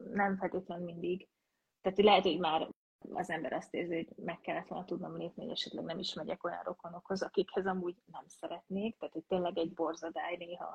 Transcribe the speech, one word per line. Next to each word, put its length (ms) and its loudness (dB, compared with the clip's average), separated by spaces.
nem 240 4
feltétlenül 480 -4
mindig, 440 -4
tehát 180 0
hogy 80 12
lehet, 160 12
hogy 160 4
már 300 4
az 180 -2
ember 220 -2
azt 220 -4
érzi, 200 -2
hogy 300 -4
meg 160 -6
kellett 280 -4
volna 160 -6
tudnom 320 -6
lépni, 260 -6
hogy 100 -6
esetleg 320 -4
nem 140 -4
is 160 -6
megyek 300 -6
olyan 180 -4
rokonokhoz, 600 -6
akikhez 440 0
amúgy 380 -2
nem 220 -14
szeretnék. 720 -6
Tehát, 160 -8
hogy 100 -6
tényleg 340 0
egy 140 0
borzadály 640 -4
néha 280 -8